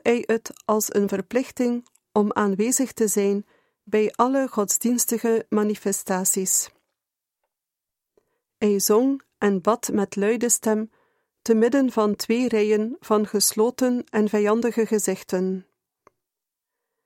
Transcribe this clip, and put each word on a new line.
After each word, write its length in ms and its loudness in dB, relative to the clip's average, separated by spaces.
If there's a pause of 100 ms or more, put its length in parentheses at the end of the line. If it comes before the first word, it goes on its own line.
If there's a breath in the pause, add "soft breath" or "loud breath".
hij 240 2
het 260 -2 (140)
als 300 0
een 120 2
verplichting 800 -4 (240)
om 220 0
aanwezig 600 0
te 140 0
zijn 380 0 (440)
bij 260 0
alle 320 2
godsdienstige 1000 -2
manifestaties. 1200 -2 (1900)
Hij 220 2
zong 420 2 (160)
en 240 0
bad 320 -2
met 220 -2
luide 340 0
stem 420 -2 (500)
te 120 2
midden 380 2
van 240 2
twee 320 0
rijen 520 0
van 280 0
gesloten 840 0
en 200 0
vijandige 560 0
gezichten. 800 -2 (1400)